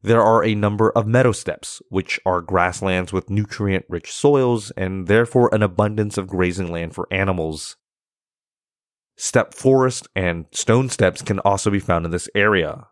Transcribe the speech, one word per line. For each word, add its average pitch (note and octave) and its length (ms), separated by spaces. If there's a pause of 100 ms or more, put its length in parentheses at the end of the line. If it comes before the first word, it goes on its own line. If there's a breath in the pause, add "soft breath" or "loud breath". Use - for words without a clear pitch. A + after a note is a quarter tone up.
There A2+ 200
are A2 220
a A2 120
number G#2 360
of A2+ 140
meadow A#2+ 280
steppes, - 560
which - 360
are F2+ 160
grasslands F2+ 680
with F#2+ 180
nutrient-rich G2 800
soils B2 680
and F#2+ 300
therefore A#2 460
an G#2+ 80
abundance G#2 560
of F#2+ 100
grazing F2+ 440
land E2+ 240
for F2 160
animals. F2+ 640 (1400)
Steppe - 360
forest C3 640
and E2+ 360
stone B2+ 360
steppes F#2+ 340
can G2 180
also G2 300
be G2+ 100
found E2+ 260
in E2 60
this F2 220
area. G2+ 580